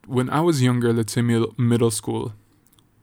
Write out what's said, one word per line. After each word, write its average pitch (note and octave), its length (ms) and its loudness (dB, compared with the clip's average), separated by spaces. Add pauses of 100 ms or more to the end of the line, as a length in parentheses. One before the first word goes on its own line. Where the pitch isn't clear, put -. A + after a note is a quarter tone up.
when B2+ 240 -2
I C#3+ 100 0
was D#3+ 220 2
younger, A#2+ 320 2
let's A2+ 180 -2
say B2 80 -2
mid-, A#2 380 0
middle A#2 320 2
school, A2+ 420 -6 (720)